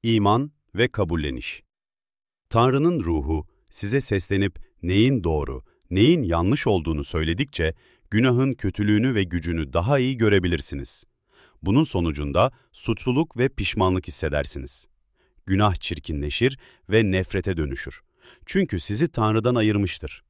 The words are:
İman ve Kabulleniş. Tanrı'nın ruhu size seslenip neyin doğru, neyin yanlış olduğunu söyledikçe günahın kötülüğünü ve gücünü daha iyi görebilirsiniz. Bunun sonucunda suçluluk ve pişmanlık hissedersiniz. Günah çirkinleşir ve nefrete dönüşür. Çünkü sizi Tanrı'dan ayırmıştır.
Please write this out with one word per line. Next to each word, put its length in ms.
İman 500
ve 140
Kabulleniş. 720
Tanrı'nın 520
ruhu 480
size 300
seslenip 580
neyin 420
doğru, 400
neyin 320
yanlış 440
olduğunu 380
söyledikçe 720
günahın 420
kötülüğünü 600
ve 80
gücünü 500
daha 260
iyi 180
görebilirsiniz. 880
Bunun 220
sonucunda 680
suçluluk 640
ve 120
pişmanlık 600
hissedersiniz. 800
Günah 280
çirkinleşir 840
ve 200
nefrete 460
dönüşür. 440
Çünkü 340
sizi 280
Tanrı'dan 460
ayırmıştır. 760